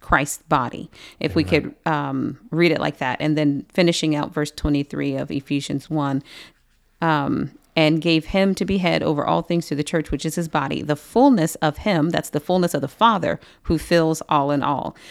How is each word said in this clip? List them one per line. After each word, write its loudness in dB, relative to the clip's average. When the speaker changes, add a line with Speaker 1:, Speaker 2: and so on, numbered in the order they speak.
Speaker 1:
Christ's -2
body. -4
If -2
we 2
Speaker 2:
Amen. 0
Speaker 1:
could, 0
um, -4
read 2
it 0
like -4
that. -4
And 0
then 0
finishing 2
out -4
verse -2
twenty-three -2
of -6
Ephesians -6
one, -2
um, 0
"and 4
gave 2
him 2
to -2
be 0
head 0
over 0
all 0
things -2
to -4
the -2
church, -2
which -4
is -4
his -4
body, -2
the -2
fullness 4
of 0
him," 0
that's -2
the -2
fullness 0
of 0
the -4
Father, 2
"who 0
fills 2
all 2
in 0
all." -4